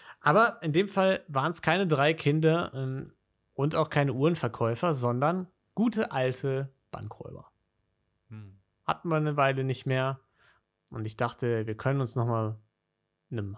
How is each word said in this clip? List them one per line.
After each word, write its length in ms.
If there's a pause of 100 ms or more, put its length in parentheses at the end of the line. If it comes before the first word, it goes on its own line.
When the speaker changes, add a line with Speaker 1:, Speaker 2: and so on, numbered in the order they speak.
(220)
Speaker 1:
aber 400
in 120
dem 140
Fall 400
waren's 340
keine 260
drei 260
Kinder, 640
ähm, 360 (420)
und 220
auch 140
keine 240
Uhrenverkäufer, 840
sondern 520 (280)
gute 360
alte 640 (180)
Bankräuber. 600 (760)
Speaker 2:
Hm. 280 (280)
Speaker 1:
Hatten 220
wir 80
eine 220
Weile 260
nicht 220
mehr. 340 (680)
Und 160
ich 100
dachte, 500
wir 100
können 260
uns 160
noch 100
mal 300 (760)
einem 260